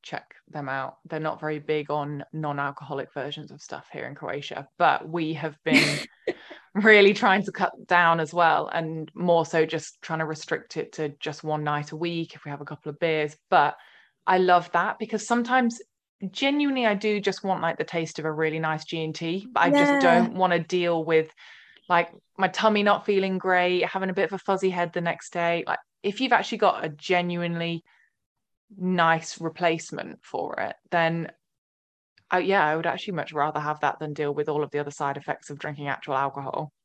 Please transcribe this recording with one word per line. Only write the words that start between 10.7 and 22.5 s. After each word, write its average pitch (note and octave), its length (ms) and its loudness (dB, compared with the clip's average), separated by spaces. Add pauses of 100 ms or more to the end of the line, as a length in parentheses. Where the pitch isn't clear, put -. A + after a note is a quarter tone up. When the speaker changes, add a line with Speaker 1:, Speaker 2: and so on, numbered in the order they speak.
Speaker 1:
it - 160 -8
to D3+ 160 -4 (100)
just D3 240 -10
one D3+ 200 -2
night D3 280 -4
a D#3+ 40 -10
week E3 400 -6
if - 100 -20
we D3 60 -10
have C#3+ 100 -10
a C#3+ 40 -12
couple D#3 240 -12
of D3 100 -14
beers. D#3 360 0 (140)
But D3 260 4 (520)
I F#3 120 4
love F3+ 340 4
that, F#3 260 0
because G#3+ 260 -6
sometimes A#3+ 540 2 (520)
genuinely C#4 540 0
I G#3 100 4
do G#3 260 0
just G3 220 -4
want, F#3 180 0
like, E3 160 -2
the E3 60 -4
taste D#3+ 360 -4
of D#3 60 -8
a D#3 60 0
really D#3 280 -2
nice D#3 260 -2
G E3 180 -6
and D#3+ 120 -6
T, F#3 360 -6
but - 100 2
I E3+ 60 6
Speaker 2:
Yeah. C#4+ 120 6
Speaker 1:
just C#4+ 220 4
don't A3+ 340 6
wanna F3+ 240 2
deal E3+ 460 0
with, D#3+ 280 2 (540)
like, E3+ 240 2 (260)
my F#3+ 120 2
tummy G#3 340 4